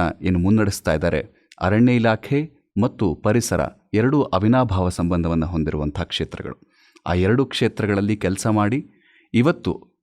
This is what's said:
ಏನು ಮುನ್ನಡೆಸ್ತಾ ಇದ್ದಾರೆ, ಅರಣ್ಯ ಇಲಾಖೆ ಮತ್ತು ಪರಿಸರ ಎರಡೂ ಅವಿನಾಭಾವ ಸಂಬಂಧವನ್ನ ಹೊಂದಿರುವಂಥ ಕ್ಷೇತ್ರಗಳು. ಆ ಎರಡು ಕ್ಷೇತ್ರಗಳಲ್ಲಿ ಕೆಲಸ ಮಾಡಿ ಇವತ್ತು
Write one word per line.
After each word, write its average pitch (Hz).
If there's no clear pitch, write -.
ಏನು 90
ಮುನ್ನಡೆಸ್ತಾ 101
ಇದ್ದಾರೆ, 78
ಅರಣ್ಯ 117
ಇಲಾಖೆ 120
ಮತ್ತು 104
ಪರಿಸರ 104
ಎರಡೂ 131
ಅವಿನಾಭಾವ 101
ಸಂಬಂಧವನ್ನ 85
ಹೊಂದಿರುವಂಥ 78
ಕ್ಷೇತ್ರಗಳು. -
ಆ 82
ಎರಡು 101
ಕ್ಷೇತ್ರಗಳಲ್ಲಿ 104
ಕೆಲಸ 95
ಮಾಡಿ 107
ಇವತ್ತು 123